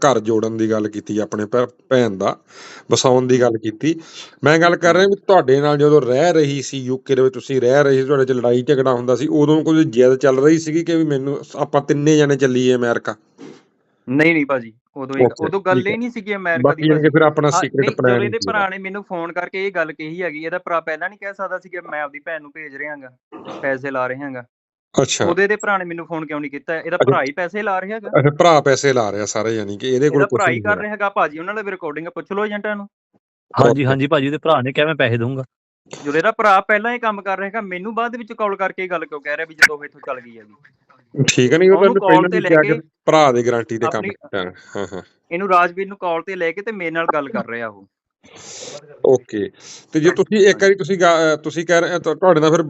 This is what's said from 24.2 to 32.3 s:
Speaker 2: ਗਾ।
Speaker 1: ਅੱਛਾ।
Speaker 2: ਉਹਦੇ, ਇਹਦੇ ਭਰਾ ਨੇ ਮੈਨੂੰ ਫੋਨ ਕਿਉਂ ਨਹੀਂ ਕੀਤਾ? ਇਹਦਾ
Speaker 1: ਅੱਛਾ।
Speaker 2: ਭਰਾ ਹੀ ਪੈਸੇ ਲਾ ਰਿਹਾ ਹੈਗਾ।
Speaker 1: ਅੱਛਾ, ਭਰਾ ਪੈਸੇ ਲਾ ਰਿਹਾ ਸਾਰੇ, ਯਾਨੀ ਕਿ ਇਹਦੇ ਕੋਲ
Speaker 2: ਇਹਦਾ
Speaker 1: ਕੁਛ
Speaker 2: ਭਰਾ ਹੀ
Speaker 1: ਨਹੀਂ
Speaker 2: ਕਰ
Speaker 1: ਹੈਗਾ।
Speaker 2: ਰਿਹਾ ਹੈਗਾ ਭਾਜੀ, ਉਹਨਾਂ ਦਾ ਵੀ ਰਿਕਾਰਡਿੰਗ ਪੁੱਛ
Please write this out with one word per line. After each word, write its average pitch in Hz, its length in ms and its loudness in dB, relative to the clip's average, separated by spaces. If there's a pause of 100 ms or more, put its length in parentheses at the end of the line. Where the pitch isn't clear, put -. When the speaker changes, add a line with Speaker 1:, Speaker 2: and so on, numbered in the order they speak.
Speaker 2:
ਗਾ। 123 140 -14 (500)
Speaker 1:
ਅੱਛਾ। 131 300 0
Speaker 2:
ਉਹਦੇ, 170 180 0
ਇਹਦੇ 202 160 0
ਭਰਾ 202 200 -2
ਨੇ 185 60 -6
ਮੈਨੂੰ 170 220 -10
ਫੋਨ 160 200 -8
ਕਿਉਂ 151 140 -8
ਨਹੀਂ 143 100 -10
ਕੀਤਾ? 143 280 -8
ਇਹਦਾ 165 220 -6
Speaker 1:
ਅੱਛਾ। - 0 -
Speaker 2:
ਭਰਾ 139 220 2
ਹੀ 139 120 -4
ਪੈਸੇ 185 280 -6
ਲਾ 190 180 -2
ਰਿਹਾ 202 160 -10
ਹੈਗਾ। 208 220 -10
Speaker 1:
ਅੱਛਾ, 143 140 4
ਭਰਾ 160 300 4
ਪੈਸੇ 139 300 2
ਲਾ 113 200 0
ਰਿਹਾ 101 160 -4
ਸਾਰੇ, 110 280 -4
ਯਾਨੀ 101 220 -6
ਕਿ 123 120 -6
ਇਹਦੇ 131 200 2
ਕੋਲ 127 40 -6
Speaker 2:
ਇਹਦਾ 175 120 4
Speaker 1:
ਕੁਛ - 160 -2
Speaker 2:
ਭਰਾ 175 80 2
ਹੀ 170 80 -4
Speaker 1:
ਨਹੀਂ - 20 -6
Speaker 2:
ਕਰ 208 160 -2
Speaker 1:
ਹੈਗਾ। - 20 -10
Speaker 2:
ਰਿਹਾ 214 140 -8
ਹੈਗਾ 202 180 -4
ਭਾਜੀ, 160 280 -2
ਉਹਨਾਂ 190 160 -8
ਦਾ 214 80 -8
ਵੀ 196 80 -8
ਰਿਕਾਰਡਿੰਗ 165 400 -10
ਪੁੱਛ 165 220 -12